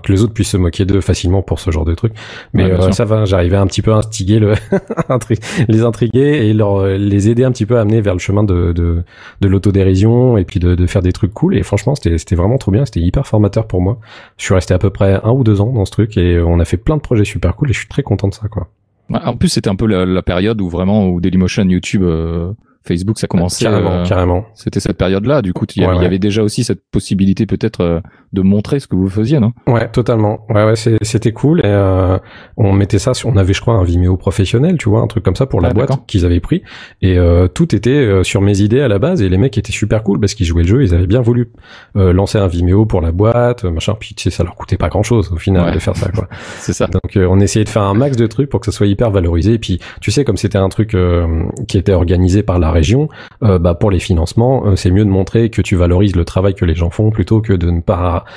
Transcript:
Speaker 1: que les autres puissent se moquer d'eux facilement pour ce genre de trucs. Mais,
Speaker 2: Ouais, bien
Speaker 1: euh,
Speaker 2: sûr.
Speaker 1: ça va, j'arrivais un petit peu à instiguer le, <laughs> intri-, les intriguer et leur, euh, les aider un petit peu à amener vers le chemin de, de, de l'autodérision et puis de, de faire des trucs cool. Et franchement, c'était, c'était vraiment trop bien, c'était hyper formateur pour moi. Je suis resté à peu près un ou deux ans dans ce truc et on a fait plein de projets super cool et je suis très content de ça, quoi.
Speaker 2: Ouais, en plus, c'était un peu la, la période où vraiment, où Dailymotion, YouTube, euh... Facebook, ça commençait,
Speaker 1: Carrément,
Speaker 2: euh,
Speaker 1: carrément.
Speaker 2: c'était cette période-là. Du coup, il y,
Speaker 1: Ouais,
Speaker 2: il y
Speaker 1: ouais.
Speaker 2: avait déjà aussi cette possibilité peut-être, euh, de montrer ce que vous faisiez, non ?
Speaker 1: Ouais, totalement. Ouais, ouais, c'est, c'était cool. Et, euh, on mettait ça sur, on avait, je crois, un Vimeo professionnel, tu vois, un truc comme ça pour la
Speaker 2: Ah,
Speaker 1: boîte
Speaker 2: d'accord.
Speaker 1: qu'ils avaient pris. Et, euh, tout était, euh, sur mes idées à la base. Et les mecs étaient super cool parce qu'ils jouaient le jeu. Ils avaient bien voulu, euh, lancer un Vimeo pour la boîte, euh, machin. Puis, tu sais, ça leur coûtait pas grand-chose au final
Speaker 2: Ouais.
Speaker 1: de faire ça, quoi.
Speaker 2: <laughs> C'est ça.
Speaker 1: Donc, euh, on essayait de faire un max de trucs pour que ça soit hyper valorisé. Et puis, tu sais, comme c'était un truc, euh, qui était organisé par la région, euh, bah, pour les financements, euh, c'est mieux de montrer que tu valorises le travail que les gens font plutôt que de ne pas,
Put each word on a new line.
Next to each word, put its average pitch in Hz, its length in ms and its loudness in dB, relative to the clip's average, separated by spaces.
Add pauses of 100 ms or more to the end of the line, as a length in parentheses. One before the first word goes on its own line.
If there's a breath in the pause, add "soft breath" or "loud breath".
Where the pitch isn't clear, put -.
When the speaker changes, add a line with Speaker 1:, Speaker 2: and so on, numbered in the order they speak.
Speaker 1:
que - 80 -2
les 98 120 4
autres 110 100 0
puissent 101 180 -4
se 101 60 0
moquer 90 260 0
d'eux 98 160 0
facilement 90 420 0
pour - 180 -4
ce - 120 -4
genre 78 140 -2
de 82 80 -2
trucs. 110 180 -4 (400 loud breath)
Mais, 92 120 0
Speaker 2:
Ouais, 92 80 2
bien 90 80 2
Speaker 1:
euh, - 20 2
Speaker 2:
sûr. 95 120 2
Speaker 1:
ça 117 120 -2
va, 107 180 0
j'arrivais 92 320 2
un 98 100 2
petit - 160 -2
peu 110 120 2
à - 20 2
instiguer 107 440 2
le, 104 160 4 (260)
<laughs> - 280 -6
intri-, 120 300 -2 (300 loud breath)
les 110 140 4
intriguer 123 640 2
et 107 60 2
leur, 101 280 2
euh, 98 160 0
les 101 320 2
aider 117 160 2
un 127 80 2
petit 110 120 -4
peu 120 120 2
à 117 40 2
amener 110 200 2
vers 101 120 0
le 92 60 -4
chemin 101 240 -2
de, 87 300 2
de, 85 300 0 (360 loud breath)
de 101 80 2
l'autodérision 98 920 4
et 95 60 2
puis 87 160 -6
de, 87 160 2
de 87 100 2
faire 95 160 0
des 92 120 2
trucs - 200 -2
cool. 190 220 0
Et 95 80 0
franchement, - 320 -2
c'était, 85 220 0
c'était - 180 -4
vraiment 98 220 0
trop 92 140 -4
bien, 113 120 2
c'était - 160 -4
hyper 90 260 0
formateur 107 420 0
pour 92 120 -2
moi. 92 200 -2 (380 loud breath)
Je - 60 -16
suis - 100 -2
resté 95 200 2
à 87 40 2
peu 98 120 0
près 98 340 0
un 107 80 2
ou 131 140 2
deux 104 160 2
ans 113 100 -2
dans 107 140 0
ce - 60 -6
truc 107 260 -2
et 87 240 2
on 85 180 2
a 82 60 2
fait - 100 -4
plein 156 220 -2
de 143 40 -6
projets 107 220 0
super 90 320 -2
cool 147 140 -2
et 107 40 0
je - 60 -6
suis - 80 -14
très - 160 -4
content 98 240 -2
de 92 60 -4
ça, - 160 -8
quoi. - 180 -8 (420)
Speaker 2:
Ouais, 113 140 -4
en 123 140 -4
plus, 185 100 2
c'était 117 220 -2
un 95 60 -2
peu 113 120 -2
la, 92 180 2
la 92 180 0
période 101 360 -2
où 95 100 -2
vraiment, 95 380 0
où 87 140 0
Dailymotion, 92 420 0
YouTube, 92 400 0
euh... 85 480 -2 (360 soft breath)
Facebook, 95 300 -2
ça - 80 -6
commençait, 90 400 -2
Speaker 1:
Carrément, 107 260 0
Speaker 2:
euh, 87 120 -2
Speaker 1:
carrément. 90 500 0
Speaker 2:
c'était - 260 -6
cette - 180 -4
période-là. 101 440 0
Du 92 120 -2
coup, - 120 -6 (100)
il 104 60 0
y, 101 60 2
Speaker 1:
Ouais, 92 60 2
Speaker 2:
il 90 40 0
y - 40 0
Speaker 1:
ouais. 87 40 2
Speaker 2:
avait 90 140 0
déjà 104 240 0
aussi 104 200 -2
cette 101 180 -4 (100)
possibilité 98 560 0
peut-être, 101 340 -4
euh, 85 180 0 (320 loud breath)
de 98 120 -2
montrer 104 360 0
ce - 80 -10
que - 80 -4
vous 92 140 0
faisiez, 113 300 0
non ? 113 140 0 (120)
Speaker 1:
Ouais, 117 240 0
totalement. 110 600 0
Ouais, 107 160 2
ouais, 110 100 2
c'est, 113 260 0
c'était 110 300 -2
cool. 151 300 0
Et, - 40 0
euh, 95 540 2 (380 loud breath)
on 101 160 2
mettait 98 260 2
ça 127 160 0
sur, - 140 -2
on 113 80 2
avait, 95 160 2
je - 80 -4
crois, 117 120 0
un 98 100 2
Vimeo 90 340 2
professionnel, 117 600 0
tu 113 120 -2
vois, 107 120 2
un - 60 0
truc 107 160 -6
comme 95 120 0
ça - 120 -2
pour - 140 -2
la - 80 2
Speaker 2:
Ah, - 40 0
Speaker 1:
boîte 131 160 0
Speaker 2:
d'accord. 135 160 -4
Speaker 1:
qu'ils 90 200 0
avaient 87 160 2
pris. 175 200 -2 (400 loud breath)
Et, 92 160 2
euh, 87 300 4
tout 165 280 -2
était, 107 140 0
euh, 113 340 2
sur 98 180 -2
mes 101 200 2
idées 110 200 2
à 143 60 2
la 101 120 0
base. 147 240 0
Et 95 60 0
les 90 100 0
mecs 131 180 0
étaient - 140 -4
super 107 320 -2
cool 202 160 0
parce 104 160 -2
qu'ils 92 100 -2
jouaient 82 180 0
le 85 40 2
jeu. 127 160 2
Ils 87 100 2
avaient 90 140 2
bien 113 140 2
voulu, 120 280 0 (460 loud breath)
euh, 95 180 4
lancer 98 240 2
un 98 100 2
Vimeo 87 380 2
pour 98 160 0
la 82 100 0
boîte, 117 540 0
euh, 90 60 -2
machin. 85 280 -4
Puis, - 140 -18
tu - 100 -10
sais, - 60 -2
ça - 140 -2
leur 87 120 -8
coûtait - 220 -6
pas 87 120 -2
grand-chose 107 420 0
au 82 60 -4
final 92 280 0
Speaker 2:
Ouais. 87 80 0
Speaker 1:
de 92 60 -2
faire - 160 -4
ça, - 160 -4
quoi. - 160 -4 (160)
Speaker 2:
<laughs> - 160 -16
C'est - 140 -6
ça. - 120 -4
Speaker 1:
Donc, 92 320 -2
euh, 92 100 4
on 95 120 4
essayait 107 260 2
de - 40 -6
faire 107 140 0
un 98 120 0
max 135 200 0
de 117 120 2
trucs 139 240 -4
pour 104 80 -2
que - 80 -12
ça 104 40 -2
soit - 140 0
hyper 104 240 2
valorisé. 90 440 2
Et 110 60 0
puis, 95 200 -4 (220 loud breath)
tu 104 100 -4
sais, 143 120 2
comme 98 140 -2
c'était 98 220 -2
un 95 100 2
truc, 110 240 -2
euh, 85 520 0 (220)
qui 101 120 0
était 95 140 2
organisé 90 500 2
par 90 160 0
la 82 160 2
région, 104 320 2 (340 loud breath)
euh, 95 160 4
bah, 87 180 2
pour 110 140 0
les 90 100 0
financements, 113 680 0
euh, 95 80 2
c'est 90 160 0
mieux 104 140 4
de 101 40 2
montrer 98 400 0
que 110 120 -4
tu 92 160 0
valorises 90 400 2
le 85 80 2
travail 95 300 0
que - 100 -2
les 82 100 2
gens 85 140 -2
font 107 200 0
plutôt 110 300 0
que 104 140 0
de 87 180 0
ne 85 80 0
pas, 87 460 -2 (100)